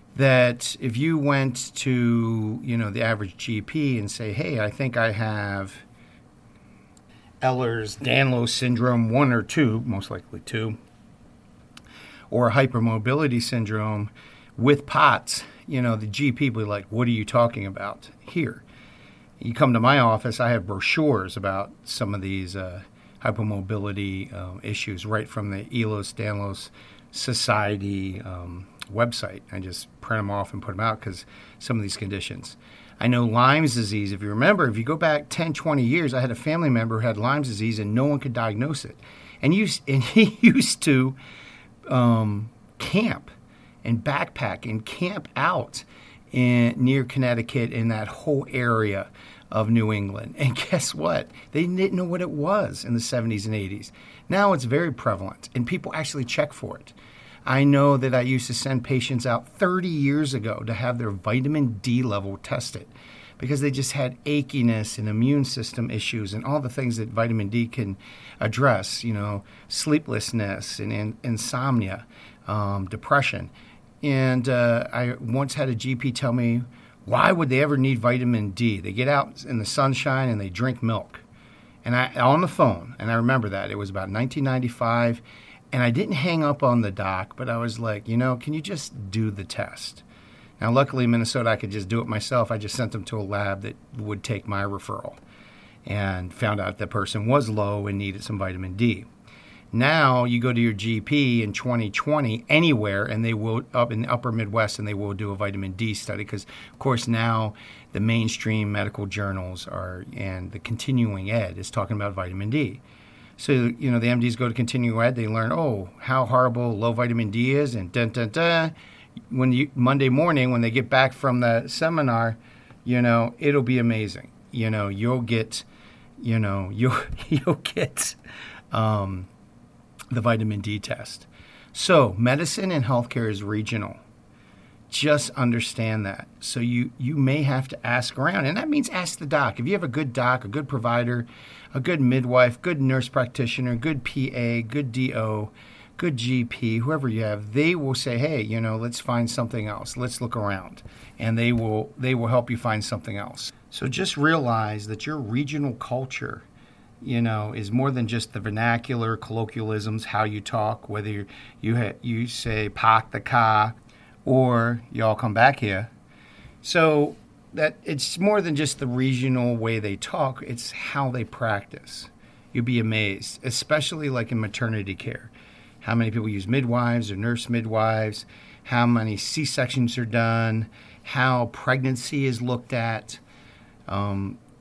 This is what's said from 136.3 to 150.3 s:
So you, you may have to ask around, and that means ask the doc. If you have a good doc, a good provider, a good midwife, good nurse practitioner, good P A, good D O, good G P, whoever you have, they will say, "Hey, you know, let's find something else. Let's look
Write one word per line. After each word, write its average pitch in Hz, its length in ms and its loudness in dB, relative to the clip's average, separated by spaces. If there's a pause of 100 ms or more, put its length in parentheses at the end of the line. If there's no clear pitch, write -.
So - 180 -6
you, 120 380 0
you 139 180 -2
may 143 280 4
have 135 260 0
to - 180 -10
ask 120 320 0
around, 165 260 0
and 160 120 0
that 311 100 -4
means 294 220 0
ask 180 300 -4
the 165 60 -8
doc. 135 320 0
If 123 100 -2
you 175 40 0
have 175 140 0
a - 20 -2
good 131 240 -2
doc, 123 320 2
a 101 60 -10
good 139 180 -4
provider, 120 580 0 (480)
a 139 60 -2
good 160 220 0
midwife, 123 600 4
good 170 200 0
nurse 131 260 2
practitioner, 123 680 -2
good 143 260 -2
P - 300 -4
A, 117 300 0
good 127 280 -4
D 127 240 -2
O, 107 340 -2 (460)
good 160 220 0
G 123 260 0
P, 113 360 -2
whoever 139 280 0
you 113 140 -2
have, 104 320 -4
they 156 200 4
will 135 220 -2
say, 123 220 -2
"Hey, 143 240 0
you 110 180 -2
know, 110 160 -2
let's 120 240 -6
find 120 320 -2
something 117 360 -4
else. - 280 -10
Let's 123 240 -6
look 123 160 -4